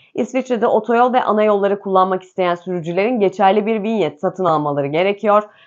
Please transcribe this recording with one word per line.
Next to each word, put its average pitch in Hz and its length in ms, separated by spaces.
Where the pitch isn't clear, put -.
İsviçre'de 247 520
otoyol 233 460
ve 247 100
ana 214 200
yolları 202 380
kullanmak 190 420
isteyen 180 320
sürücülerin 180 680
geçerli 196 460
bir 220 160
vinyet 202 380
satın 185 240
almaları 147 420
gerekiyor. 202 560